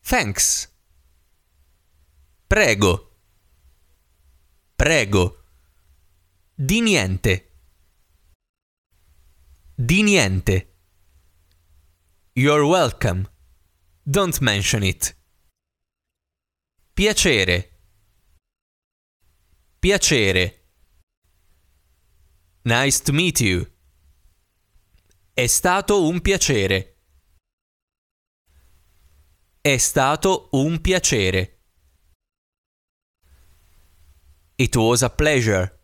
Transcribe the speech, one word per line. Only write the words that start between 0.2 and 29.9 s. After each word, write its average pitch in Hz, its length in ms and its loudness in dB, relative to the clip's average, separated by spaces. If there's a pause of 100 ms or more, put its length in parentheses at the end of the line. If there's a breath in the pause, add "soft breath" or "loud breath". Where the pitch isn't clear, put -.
Prego. 104 680 0 (1600)
Prego. 104 680 0 (1080)
Di 180 280 -2
niente. 98 680 0 (2250)
Di 160 280 0
niente. 95 680 0 (1600)
You're 147 300 2
welcome. 120 640 -2 (760)
Don't 170 360 -2
mention 104 420 -2
it. - 320 -4 (1800)
Piacere. 117 880 0 (2000)
Piacere. 104 800 0 (2000)
Nice 127 360 0
to 143 120 -4
meet 165 260 -2
you. 92 260 -2 (1700)
È 123 140 0
stato 190 600 0
un 175 140 -2
piacere. 101 760 -2 (2750)
È 139 160 0
stato 151 760 0